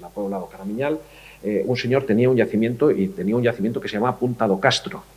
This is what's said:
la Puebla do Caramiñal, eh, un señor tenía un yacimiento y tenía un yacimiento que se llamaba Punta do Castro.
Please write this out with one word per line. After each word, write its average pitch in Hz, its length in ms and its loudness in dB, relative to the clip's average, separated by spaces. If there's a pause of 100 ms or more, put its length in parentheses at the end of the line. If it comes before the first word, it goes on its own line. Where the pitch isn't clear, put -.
la 90 80 -18
Puebla 98 300 -6
do 92 80 -8
Caramiñal, 110 520 -6 (420)
eh, 101 240 0
un 123 120 0
señor 123 280 0
tenía 113 240 4
un 127 80 4
yacimiento 117 540 2
y 98 160 2
tenía 95 300 -2
un 123 80 2
yacimiento 117 360 0
que - 60 -8
se - 80 -6
llamaba 120 240 0
Punta 123 300 0
do 95 100 4
Castro. - 460 0 (120)